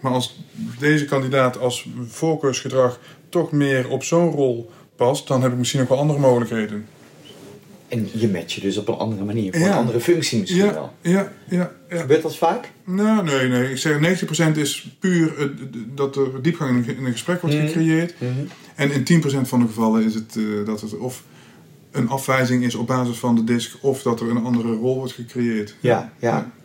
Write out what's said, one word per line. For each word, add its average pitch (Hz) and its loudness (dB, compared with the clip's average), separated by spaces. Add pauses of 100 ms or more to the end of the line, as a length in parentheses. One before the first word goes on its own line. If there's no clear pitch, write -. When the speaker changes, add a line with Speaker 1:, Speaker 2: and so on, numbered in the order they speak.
Speaker 1:
Maar 131 -2
als - -4 (340)
deze 147 2
kandidaat 131 0
als 123 -4 (200)
voorkeursgedrag 131 0 (280)
toch - 0
meer 139 2
op 131 -2
zo'n 170 4
rol 131 0 (260)
past, 131 2
dan 127 2
heb 127 2
ik 123 -2
misschien 127 0
ook 127 2
wel 123 4
andere 147 2
mogelijkheden. 113 2 (1000)
Speaker 2:
En 110 -4
je 113 0
matcht 87 -4
je - -8
dus 95 -2
op 104 -4
een 107 0
andere 104 -4
manier, 104 -4
voor 165 0
Speaker 1:
Ja. 175 4
Speaker 2:
een 185 2
andere 117 0
functie 151 -2
misschien 175 2
Speaker 1:
Ja, - 2
Speaker 2:
wel. 127 -8
Speaker 1:
ja, 180 0 (160)
ja, 180 -2 (180)
ja. 175 -4
Speaker 2:
Gebeurt 156 2
dat 151 -6
vaak? 175 0 (140)
Speaker 1:
Nou, 208 2
nee, 135 2
nee. 123 2
Ik 131 -4
zeg, 147 0
negentig 175 2
procent 156 2
is - -4
puur, 165 2
eh, 147 0
d-, 135 -8
d-, 120 -10
dat 139 -2
er 131 0
diepgang 151 0
in 123 4
een 123 2
ge-, 113 -4
in 135 -8
een 123 -2
gesprek 175 -2
wordt 147 0
Speaker 2:
Mhm. 151 2
Speaker 1:
gecreëerd. 160 2
Speaker 2:
Mhm. 123 -4 (440)
Speaker 1:
En 143 0
in 135 0
tien 165 6
procent 135 0
van 123 2
de 120 4
gevallen 110 2
is 107 0
het, 110 -8
eh, 107 -2
dat 107 -4
het 107 -10
of 127 -8 (680)
een 113 -2
afwijzing 127 2
is 120 0
op 117 -4
basis 123 0
van 120 0
de 113 4
disc, 120 -2
of 135 0
dat 117 0
er 117 -2
een 113 0
andere 117 0
rol 127 0
wordt 131 -6
gecreëerd. 117 -4
Speaker 2:
Ja, 120 0
ja. 117 0
Speaker 1:
Ja. - -2 (140)